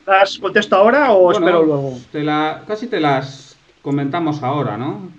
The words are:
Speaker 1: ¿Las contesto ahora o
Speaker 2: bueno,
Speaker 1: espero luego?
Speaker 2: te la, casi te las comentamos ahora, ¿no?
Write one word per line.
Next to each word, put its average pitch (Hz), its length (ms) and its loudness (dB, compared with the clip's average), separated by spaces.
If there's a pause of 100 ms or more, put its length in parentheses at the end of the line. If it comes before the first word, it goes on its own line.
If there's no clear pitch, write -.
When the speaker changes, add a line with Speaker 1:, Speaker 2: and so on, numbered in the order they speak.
Speaker 1:
¿Las 190 320 2
contesto 208 380 0
ahora 240 360 4
o 190 100 6
Speaker 2:
bueno, 180 180 4
Speaker 1:
espero 170 240 2
luego? 139 360 -2 (120)
Speaker 2:
te 151 100 -6
la, 151 460 -2
casi 233 180 -8
te 208 140 -4
las 139 560 -4 (240)
comentamos 143 600 -4
ahora, 123 360 -4
¿no? 175 400 -8